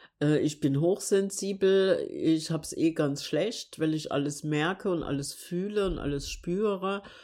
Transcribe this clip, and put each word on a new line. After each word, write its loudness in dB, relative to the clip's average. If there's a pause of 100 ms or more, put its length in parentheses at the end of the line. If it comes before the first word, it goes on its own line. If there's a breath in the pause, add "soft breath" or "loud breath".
(220 loud breath)
äh, 4
ich 0
bin 2
hochsensibel, 2
ich 2
hab's -4
eh 2
ganz 0
schlecht, -4
weil 0
ich -4
alles -2
merke -2
und 0
alles -4
fühle -2
und -2
alles -4
spüre -2 (200 loud breath)